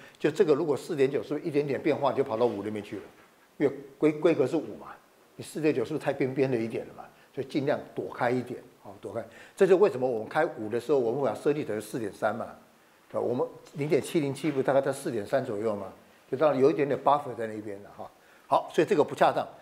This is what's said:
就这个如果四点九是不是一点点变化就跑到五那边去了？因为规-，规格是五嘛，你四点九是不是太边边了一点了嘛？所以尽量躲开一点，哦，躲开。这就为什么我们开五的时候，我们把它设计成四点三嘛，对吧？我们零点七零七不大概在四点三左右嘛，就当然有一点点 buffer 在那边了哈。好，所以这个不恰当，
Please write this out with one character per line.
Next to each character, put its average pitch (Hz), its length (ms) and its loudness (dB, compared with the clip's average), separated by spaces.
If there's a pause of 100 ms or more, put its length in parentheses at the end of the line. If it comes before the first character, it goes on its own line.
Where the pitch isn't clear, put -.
(180)
就 156 120 2
这 185 140 4
个 151 100 6
如 151 100 0
果 143 120 0
四 180 180 -6
点 135 160 4
九 135 120 -2
是 120 120 -6
不 151 60 -4
是 - 40 -10
一 175 60 -4
点 143 160 0
点 120 160 -4
变 147 120 4
化 127 180 0
就 127 100 0
跑 110 140 -2
到 120 100 4
五 104 160 -2
那 107 80 -4
边 107 120 -6
去 - 140 -12
了？ - 60 -10 (560)
因 147 100 2
为 - 80 -6 (220)
规-， 156 140 4
规 151 220 4
格 131 120 2
是 123 100 -2
五 113 200 -6
嘛， - 120 -16 (480)
你 117 80 -14
四 - 160 -10
点 147 140 2
九 120 100 0
是 123 80 -8
不 147 60 -2
是 - 60 -8
太 147 80 0
边 131 200 -2
边 131 180 2
了 123 60 0
一 113 100 0
点 113 200 -6
了 - 100 -18
嘛？ - 80 -14 (300)
所 135 80 -6
以 - 40 -6
尽 143 200 -2
量 131 120 2 (160)
躲 104 200 -6
开 123 160 0
一 127 100 0
点， 113 220 -10 (220)
哦， 101 160 -16
躲 101 120 -10
开。 110 100 -6 (320)
这 196 120 4
就 180 100 6
为 196 140 6
什 123 100 -6
么 127 80 0
我 113 120 -2
们 - 80 -8
开 156 180 0 (100)
五 107 120 -6
的 117 120 -2
时 135 100 -4
候， 143 80 4
我 117 140 0
们 139 80 -2
把 131 100 0
它 104 40 -2
设 - 180 0
计 147 120 -2
成 107 160 -4
四 - 180 -8
点 107 140 -4
三 107 220 -2
嘛， 107 120 -8 (640)
对 110 100 -4
吧？ - 0 -
我 107 140 0
们 151 120 0 (280)
零 147 140 -4
点 151 120 4
七 - 200 -2
零 139 120 0
七 147 180 -2
不 135 120 0
大 139 100 2
概 135 80 6
在 139 120 0
四 143 180 -6
点 104 160 -4
三 131 180 0
左 113 140 -6
右 107 180 0
嘛， 95 160 -10 (380)
就 127 80 -4
当 151 120 4
然 135 100 2
有 139 100 8
一 - 20 2
点 147 160 0
点 123 100 0
buffer 139 380 2
在 113 120 -6
那 107 120 -10
边 101 220 -10
了 98 140 -20
哈。 101 140 -14 (360)
好， - 260 2
所 175 100 4
以 147 40 4
这 190 100 2
个 143 80 6
不 143 100 -8
恰 147 180 6
当， 127 140 -2 (160)